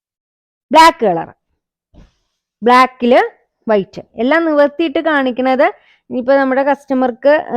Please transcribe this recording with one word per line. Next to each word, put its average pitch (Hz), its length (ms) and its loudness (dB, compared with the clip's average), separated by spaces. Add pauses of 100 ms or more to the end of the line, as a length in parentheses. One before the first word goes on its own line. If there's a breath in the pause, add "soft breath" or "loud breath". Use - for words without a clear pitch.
(720)
ബ്ലാക്ക് 320 340 4
കളർ, 170 280 -4 (1300)
ബ്ലാക്കില് 247 580 2 (480)
വൈറ്റ്, 208 320 -4 (140)
എല്ലാം 294 300 -2
നിവർത്തിയിട്ട് 294 540 -2
കാണിക്കണത്. 262 680 -2 (420 soft breath)
ഇനിയിപ്പോ 254 260 -2
നമ്മുടെ 269 280 0
കസ്റ്റമർക്ക്, 269 840 -2 (120)